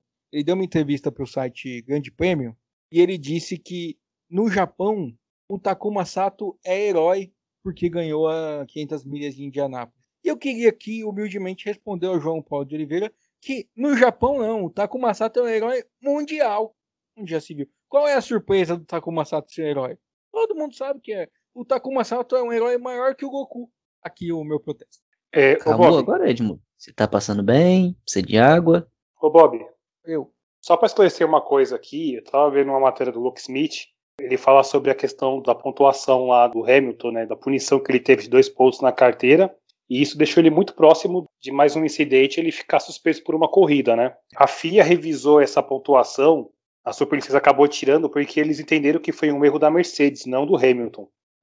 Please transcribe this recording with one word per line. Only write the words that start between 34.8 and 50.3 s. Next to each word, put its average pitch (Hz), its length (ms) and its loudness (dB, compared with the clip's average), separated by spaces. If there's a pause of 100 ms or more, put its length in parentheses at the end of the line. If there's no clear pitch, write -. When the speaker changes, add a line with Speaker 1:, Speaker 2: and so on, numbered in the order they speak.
Speaker 2:
a 131 40 0
questão 135 460 -4
da 123 140 0
pontuação 131 720 0
lá 120 200 4
do 117 160 -6
Hamilton, 123 480 0
né, 113 140 -6
da 110 100 -8
punição 135 440 -2
que 135 120 -4
ele 127 80 2
teve 117 240 2
de 117 60 -18
dois 131 200 4
pontos 127 320 2
na 127 100 2
carteira, 135 600 2 (360)
e 127 120 -2
isso 143 160 -2
deixou 151 240 4
ele 160 80 4
muito 175 240 0
próximo 165 520 4 (160)
de 135 100 -12
mais 143 240 2
um 160 100 -2
incidente, 139 540 0
ele 165 120 -2
ficar - 280 -2
suspenso - 440 -4
por 160 120 -2
uma 160 140 0
corrida, 143 460 2
né? 127 200 -2 (200)
A 139 120 6
fia 180 360 2
revisou 151 560 4
essa 139 240 2
pontuação, 135 840 2 (340)
a 107 80 -8
Superlicença 139 460 -2
acabou 139 300 6
tirando 147 420 0
porque 147 300 -4
eles 151 200 -2
entenderam 156 400 0
que 165 120 -4
foi 151 200 -2
um 143 140 0
erro 143 140 4
da 151 120 4
Mercedes, 156 540 0
não 127 200 -2